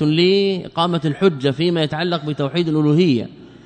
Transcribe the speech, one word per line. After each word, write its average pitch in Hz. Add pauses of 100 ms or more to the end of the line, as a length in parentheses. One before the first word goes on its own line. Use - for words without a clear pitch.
لإقامة 175
الحجة 143
فيما 165
يتعلق 156
بتوحيد 151
الألوهية. 151 (360)